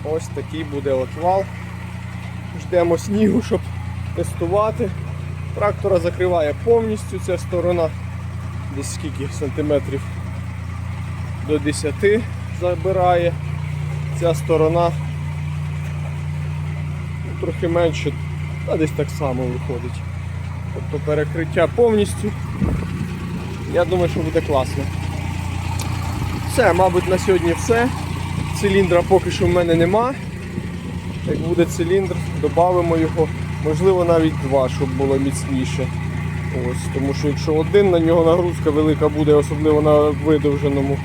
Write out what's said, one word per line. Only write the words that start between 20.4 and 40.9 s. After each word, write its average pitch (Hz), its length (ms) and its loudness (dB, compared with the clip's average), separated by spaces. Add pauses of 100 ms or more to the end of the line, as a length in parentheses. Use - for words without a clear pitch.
Тобто 147 320 -4
перекриття 151 680 2
повністю. 208 560 4 (1400)
Я 175 120 4
думаю, 175 240 2
що 156 100 -2
буде 160 220 0
класно. 135 420 0 (1700)
Все, 202 240 4
мабуть, 180 340 4
на 185 100 2
сьогодні 175 360 2
все. 233 340 2 (720)
Циліндра 196 400 4
поки 180 300 4
що 190 140 0
в 175 40 6
мене 175 260 4
нема. 208 380 4 (1120)
Як 147 120 0
буде 170 260 2
циліндр, 175 500 0 (260)
добавимо 170 560 4
його. 156 300 2 (380)
Можливо, 175 400 4
навіть 160 280 4 (100)
два, 131 260 4
щоб 131 280 -2
було 139 200 2
міцніше. 131 720 0 (840)
Ось, - 220 -4
тому 135 200 0
що 147 140 -2
якщо 143 260 0
один, 170 360 4
на 170 100 4
нього 165 260 6
нагрузка 165 440 2
велика 151 400 2
буде, 147 240 4
особливо 151 480 4
на 151 180 6
видовженому. 147 1040 2